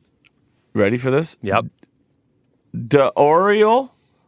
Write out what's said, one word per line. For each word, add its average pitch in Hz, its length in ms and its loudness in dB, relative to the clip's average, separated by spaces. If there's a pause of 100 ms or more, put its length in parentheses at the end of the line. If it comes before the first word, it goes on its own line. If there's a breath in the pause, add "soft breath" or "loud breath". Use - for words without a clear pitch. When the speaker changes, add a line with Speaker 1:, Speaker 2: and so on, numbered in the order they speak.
(760)
Speaker 1:
ready 107 220 2
for 127 120 -6
this? 151 320 -4
Speaker 2:
Yep. 107 240 -2 (1080)
Speaker 1:
"Deoriel 175 1120 2 (380)